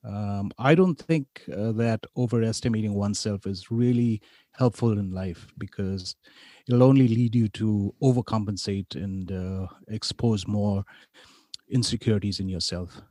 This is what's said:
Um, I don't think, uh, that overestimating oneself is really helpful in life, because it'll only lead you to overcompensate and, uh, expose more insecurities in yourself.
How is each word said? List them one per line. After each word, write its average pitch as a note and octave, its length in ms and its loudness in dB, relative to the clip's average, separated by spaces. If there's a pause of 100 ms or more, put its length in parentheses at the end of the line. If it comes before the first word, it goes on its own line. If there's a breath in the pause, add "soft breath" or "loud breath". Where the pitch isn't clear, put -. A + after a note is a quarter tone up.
Um, G2+ 540 -6
I C3+ 160 6
don't F3+ 240 4
think, D#3 280 -2 (240)
uh, A2 220 -2
that A2+ 320 0 (120)
overestimating A2+ 760 0
oneself G2+ 540 -2
is G2 240 -8
really A#2+ 500 2 (320 soft breath)
helpful A#2 460 2
in G2 120 -4
life, F#2 460 -6
because F#2+ 580 -6 (540 loud breath)
it'll B2 140 6
only C3 260 8
lead A2+ 260 2
you A2+ 140 4
to G#2 540 0
overcompensate G#2+ 920 0
and, F#2+ 380 -6
uh, F#2 360 -6 (200)
expose A2 580 -2
more G2+ 380 0 (840 loud breath)
insecurities G#2+ 720 0
in F#2+ 100 -4
yourself. F2+ 500 -8 (100)